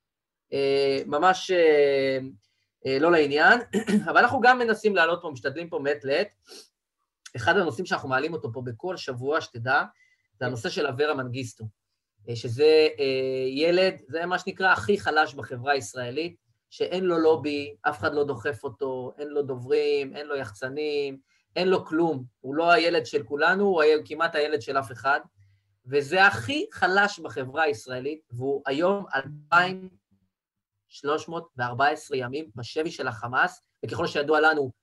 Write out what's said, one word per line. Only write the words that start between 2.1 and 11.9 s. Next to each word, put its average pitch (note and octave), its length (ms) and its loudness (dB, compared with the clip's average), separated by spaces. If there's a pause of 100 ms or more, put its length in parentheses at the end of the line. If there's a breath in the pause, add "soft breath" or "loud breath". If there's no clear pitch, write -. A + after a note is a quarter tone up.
אה, C3+ 120 0
לא D#3+ 140 4
לעניין, D#3+ 480 6 (240)
<clears throat> E3 260 0
אבל D#3 80 4
אנחנו B3 220 4
גם B3 180 6
מנסים G#3+ 380 0
לעלות E3+ 260 4
פה, E3+ 80 -8
משתדלים D3 380 -6
פה E3+ 100 -4
מעת C#3+ 260 -2
לעת. D3+ 240 0 (1080 loud breath)
אחד E3 200 2
הנושאים F3+ 300 -2
שאנחנו D#3+ 220 -4
מעלים C3 240 -2
אותו C#3+ 200 -8
פה B2+ 100 -10
בכל B2 340 -8
שבוע, C#3 440 -4
שתדע, C3 420 -2 (560)
זה C3 80 -6
הנושא B2+ 220 -6
של E3+ 180 -2
אברה C#3+ 280 0
מנגיסטו, B2+ 500 -8 (640)